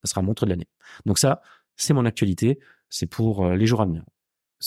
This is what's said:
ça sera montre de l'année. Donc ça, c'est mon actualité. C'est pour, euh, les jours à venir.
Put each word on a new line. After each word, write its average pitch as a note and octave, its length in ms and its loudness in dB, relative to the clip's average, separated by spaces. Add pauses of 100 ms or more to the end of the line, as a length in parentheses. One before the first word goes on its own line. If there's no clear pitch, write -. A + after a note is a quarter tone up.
ça - 80 -6
sera G2 100 -2
montre G2+ 240 -2
de G#2 40 0
l'année. F2 180 -4 (380)
Donc G#2 140 0
ça, C3+ 220 2 (360)
c'est - 160 0
mon B2+ 120 4
actualité. A2 540 0 (300)
C'est - 160 -6
pour, G2+ 400 -2
euh, F2+ 100 2
les G#2+ 120 2
jours A2+ 140 2
à G#2 40 2
venir. E2 180 -4 (640)